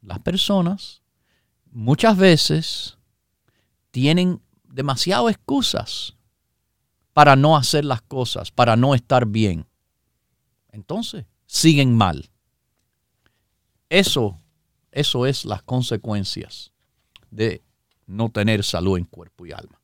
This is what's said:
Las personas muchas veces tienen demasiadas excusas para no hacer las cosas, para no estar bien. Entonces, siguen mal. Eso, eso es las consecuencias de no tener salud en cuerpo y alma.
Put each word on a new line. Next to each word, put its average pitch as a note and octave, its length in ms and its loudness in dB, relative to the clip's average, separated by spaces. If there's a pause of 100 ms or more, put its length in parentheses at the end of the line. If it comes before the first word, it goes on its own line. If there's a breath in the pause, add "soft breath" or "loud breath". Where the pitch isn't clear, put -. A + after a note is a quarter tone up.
Las - 180 -14
personas F#3 800 -2 (680)
muchas C#3+ 460 2
veces D#3+ 800 2 (920)
tienen E3+ 500 0 (220)
demasiadas C#3+ 720 -2
excusas - 800 -6 (1000)
para D3 220 8
no D3 220 4
hacer D3 280 -2
las C3 160 -4
cosas, - 500 -8
para A#2+ 240 4
no C3 180 2
estar B2+ 320 0
bien. G2+ 400 -2 (1040)
Entonces, D#3+ 540 -10 (200)
siguen C#3+ 500 2
mal. F2 340 0 (1600)
Eso, C#3+ 500 0 (520)
eso C3 340 -2
es C3+ 200 -4
las G2 180 -8
consecuencias A2 1080 -6 (600)
de G#2+ 300 -6 (460)
no A2 220 -6
tener G#2+ 340 -2
salud F2+ 340 -2
en F2 80 -4
cuerpo - 400 -20
y D#2+ 80 -20
alma. - 300 -20